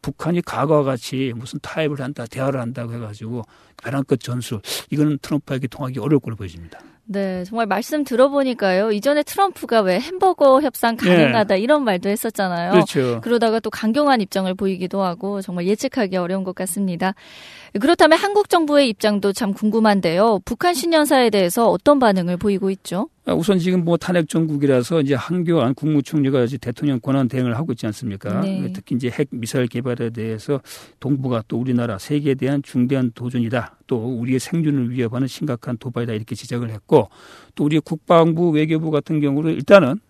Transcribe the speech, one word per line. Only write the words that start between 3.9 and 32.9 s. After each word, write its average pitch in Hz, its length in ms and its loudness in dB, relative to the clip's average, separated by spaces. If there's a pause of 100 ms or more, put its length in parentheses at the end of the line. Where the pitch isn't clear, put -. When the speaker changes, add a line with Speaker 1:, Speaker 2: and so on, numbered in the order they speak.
Speaker 1:
끝 131 160 0
전술, 120 400 -8 (300)
이거는 147 320 0
트럼프에게 139 460 -6
통하기 131 320 -8
어려울 139 200 2
걸로 113 160 -6
보여집니다. 85 440 -14 (280)
Speaker 2:
네, 190 360 -6
정말 220 240 -4
말씀 247 360 -2
들어보니까요. 240 880 2
이전에 277 300 2
트럼프가 285 600 0
왜 185 180 2
햄버거 320 640 4
협상 233 360 -2
Speaker 1:
네. 214 100 0
Speaker 2:
가능하다 180 500 4
이런 277 260 2
말도 196 260 0
했었잖아요. 190 640 -2
Speaker 1:
그렇죠. 135 520 0
Speaker 2:
그러다가 226 360 0
또 220 100 -6
강경한 254 520 0
입장을 190 340 -2
보이기도 196 480 -2
하고 190 380 -4
정말 175 260 -4
예측하기 208 500 -2
어려운 185 260 -2
것 185 120 -6
같습니다. 185 580 -4 (680)
그렇다면 320 380 6
한국 403 320 0
정부의 294 400 4
입장도 202 440 0
참 202 200 -2
궁금한데요. 208 920 2
북한 349 280 0
신년사에 294 560 4
대해서 208 400 2
어떤 269 300 4
반응을 185 380 2
보이고 196 340 0
있죠? 190 380 -6 (160)
Speaker 1:
아, - 80 0
우선 185 240 2
지금 180 260 2
뭐 170 140 2
탄핵 175 320 0
정국이라서 147 720 2
이제 139 140 2
한교안 160 580 0
국무총리가 143 680 0
이제 131 140 -2
대통령 131 420 -4
권한 135 280 0
대행을 123 300 -2
하고 156 160 -4
있지 120 140 -8
않습니까? 101 540 -6
Speaker 2:
네. 190 320 -4
Speaker 1:
특히 - 220 -6
이제 123 140 -2
핵 139 220 -4
미사일 123 360 -4
개발에 117 440 -6
대해서 113 500 -6 (380)
동북아 127 480 -2
또 123 100 -4
우리나라 120 400 -2
세계에 147 380 -2
대한 139 260 -2
중대한 127 520 0